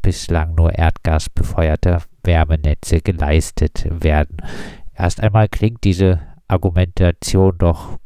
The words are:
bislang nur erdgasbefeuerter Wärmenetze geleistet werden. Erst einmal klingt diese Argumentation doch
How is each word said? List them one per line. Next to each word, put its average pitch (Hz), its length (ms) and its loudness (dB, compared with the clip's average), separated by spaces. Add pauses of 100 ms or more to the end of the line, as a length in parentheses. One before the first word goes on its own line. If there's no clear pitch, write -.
bislang 80 520 -2
nur 82 220 2
erdgasbefeuerter 82 1200 0 (220)
Wärmenetze 82 800 0
geleistet 78 880 -2
werden. 82 480 0 (600)
Erst - 260 -2
einmal 107 240 2
klingt 113 380 -2
diese 92 340 2 (300)
Argumentation 90 1080 2
doch - 480 -2